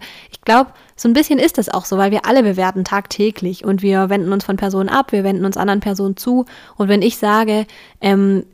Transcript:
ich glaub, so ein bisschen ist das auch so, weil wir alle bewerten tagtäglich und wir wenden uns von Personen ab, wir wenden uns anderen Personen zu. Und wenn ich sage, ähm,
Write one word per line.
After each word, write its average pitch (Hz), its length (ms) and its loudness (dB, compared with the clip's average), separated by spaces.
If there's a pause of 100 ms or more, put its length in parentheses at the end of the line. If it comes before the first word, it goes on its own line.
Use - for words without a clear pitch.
(320)
ich - 100 -20
glaub, 254 320 2 (220)
so - 140 0
ein 233 40 4
bisschen 294 240 2
ist - 200 0
das 208 120 -2
auch 180 160 -4
so, 190 120 -4
weil 196 140 2
wir 214 140 -2
alle 254 160 4
bewerten 185 440 0
tagtäglich 202 800 -4
und 190 160 0
wir 190 280 2
wenden 196 220 -2
uns 196 140 -2
von 202 100 -2
Personen 196 340 -2
ab, 269 220 0
wir 196 140 0
wenden 196 180 0
uns 196 140 -2
anderen 202 240 0
Personen 196 340 -4
zu. 247 300 -2 (320)
Und 202 100 0
wenn 208 140 4
ich 226 160 0
sage, 214 500 0 (320)
ähm, 196 540 2